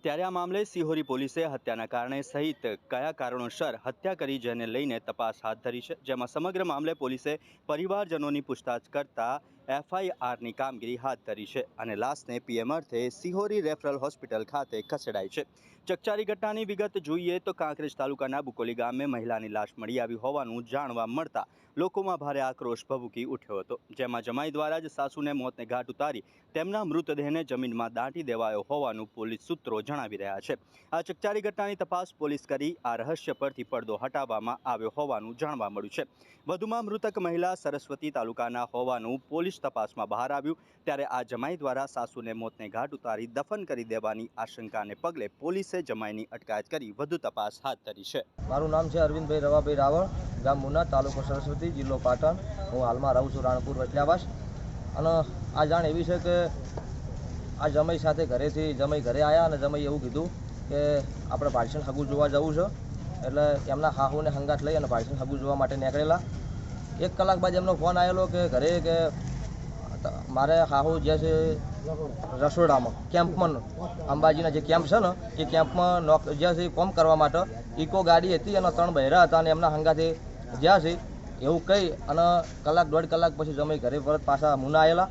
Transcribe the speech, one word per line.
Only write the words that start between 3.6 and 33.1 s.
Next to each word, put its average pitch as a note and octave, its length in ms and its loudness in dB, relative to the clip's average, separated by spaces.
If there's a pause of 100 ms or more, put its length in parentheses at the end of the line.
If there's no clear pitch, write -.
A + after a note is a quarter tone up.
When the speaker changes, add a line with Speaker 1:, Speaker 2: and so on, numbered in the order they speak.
Speaker 1:
હત્યા F#3 280 -4
કરી, C#3 260 -4
જેને A#2 260 -4
લઈને A#2+ 340 -4
તપાસ A2+ 440 -6
હાથ A2 200 -6
ધરી B2 180 -6
છે, - 240 -12
જેમાં B2+ 220 -4
સમગ્ર F3+ 360 -4
મામલે D#3 300 -2
પોલીસે C3+ 460 -4 (260)
પરિવારજનોની D#3+ 760 -2
પૂછતાછ B2 380 -6 (140)
કરતા C3+ 480 -4 (280)
એફ C#3+ 240 -4
આઈ F#3 160 -4 (120)
આરની A#2+ 300 -6
કામગીરી B2 440 -6
હાથ B2 220 -6 (100)
ધરી G#2+ 180 -8
છે C3 160 -6
અને A2+ 340 -8
લાશને A#2+ 440 -6
પી A#2 180 -4
એમ A#2 160 -2
અર્થે B2 360 -2
સિહોરી G3 520 -2
રેફરલ D3+ 360 -2
હોસ્પિટલ A#2+ 460 -4
ખાતે B2+ 380 -6
ખસેડાઈ G#2 460 -6
છે. - 180 -8 (420)
ચકચારી G#3 380 -4
ઘટનાની G#3+ 400 -4
વિગત G3+ 320 -4
જોઈએ F3 420 -2
તો F#3 140 -4
કાંકરેજ D3+ 440 -6
તાલુકાના C#3 440 -4
બુકોલી A#2+ 340 -6
ગામે B2 300 -2
મહિલાની A2+ 420 -4
લાશ G#2+ 200 -4 (100)
મળી A#2 220 -4
આવી A#2 160 -4
હોવાનું A#2+ 480 -6
જાણવા A#2 420 -4
મળતા A#2+ 420 -6 (300)
લોકોમાં F#3 400 -2
ભારે C#3+ 240 -4
આક્રોશ B2+ 360 -4 (120)
ભભૂકી A#2+ 340 -6
ઉઠ્યો A#2+ 360 -8
હતો, A#2+ 200 -8 (180)
જેમાં B2 240 -4
જમાઈ C3 300 -6
દ્વારા D3+ 280 -2
જ D#3+ 120 -12
સાસુને C#3+ 400 -6
મોતને B2+ 340 -6
ઘાટ B2 220 -4
ઉતારી C3+ 360 -6 (300)
તેમના G3 300 -4
મૃતદેહને D#3+ 600 -2
જમીનમાં A#2 500 -4
દાટી C3+ 300 -6
દેવાયો A2+ 460 -2
હોવાનું A#2 460 -4
પોલીસ A2+ 320 -6
સૂત્રો A#2 340 -4
જણાવી A#2 360 -8
રહ્યા G2 220 -6
છે. C3 180 -4 (360)
આ E3 80 -2
ચકચારી G3+ 400 -4
ઘટનાની G3+ 340 -4
તપાસ F#3 320 -4 (120)
પોલીસ D3 200 -2 (100)
કરી D3 360 -4
આ A#2+ 100 -2
રહસ્ય C#3+ 360 -6